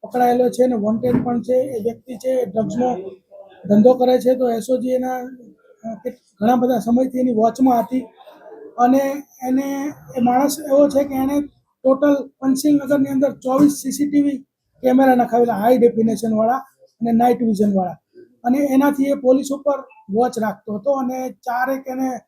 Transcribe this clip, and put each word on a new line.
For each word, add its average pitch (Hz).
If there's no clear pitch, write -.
પકડાયેલો 247
છે 240
અને 247
વોન્ટેડ 233
પણ 240
છે, 247
એ 254
વ્યક્તિ 233
છે, 254
ડ્રગ્સનો 214
ધંધો 208
કરે 247
છે. 247
તો 254
એસ 226
ઓ 254
જી 247
એના, 254
અ, 247
કે 254
ઘણા -
બધા 247
સમયથી 240
એની 254
વોચમાં 233
હતી 254
અને 254
એને, 277
એ 247
માણસ 254
એવો 285
છે 277
કે 277
એણે 269
ટોટલ 269
પંચશીલ 269
નગરની 277
અંદર 269
ચોવીસ 277
સી -
સી 294
ટી 294
વી 277
કેમેરા 254
નખાવેલા, 233
હાઈ 220
ડેફિનેશન 220
વાળા 226
અને -
નાઇટ 240
વિઝન 208
વાળા, 180
અને 247
એનાથી 285
એ 277
પોલીસ 262
ઉપર 277
વોચ 240
રાખતો 208
હતો 208
અને 254
ચારેક 262
એને 254